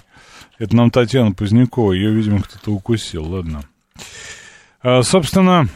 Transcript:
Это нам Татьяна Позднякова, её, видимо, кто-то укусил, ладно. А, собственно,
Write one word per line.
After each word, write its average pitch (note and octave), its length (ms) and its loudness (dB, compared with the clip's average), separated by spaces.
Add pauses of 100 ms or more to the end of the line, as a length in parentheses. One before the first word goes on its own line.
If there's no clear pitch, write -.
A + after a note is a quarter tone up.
(560)
Это A2 200 -2
нам A#2 160 4
Татьяна A#2+ 400 0
Позднякова, G#2+ 640 0
её, G2+ 180 0
видимо, G#2 300 0
кто-то - 280 -12
укусил, G2 540 -6
ладно. D#2+ 400 -8 (1160)
А, B2+ 200 2
собственно, F3+ 720 2